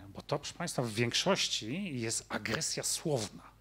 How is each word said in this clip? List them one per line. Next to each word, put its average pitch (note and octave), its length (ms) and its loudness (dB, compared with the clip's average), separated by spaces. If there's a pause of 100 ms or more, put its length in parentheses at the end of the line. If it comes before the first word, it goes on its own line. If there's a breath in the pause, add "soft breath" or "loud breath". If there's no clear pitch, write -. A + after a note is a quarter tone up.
bo - 140 -12
to, C#3+ 160 0
proszę - 160 -6
państwa, E3 280 -2
w A#2 100 0
większości B2+ 1080 2
jest A2+ 280 0
agresja - 540 0
słowna. A2 600 0 (180)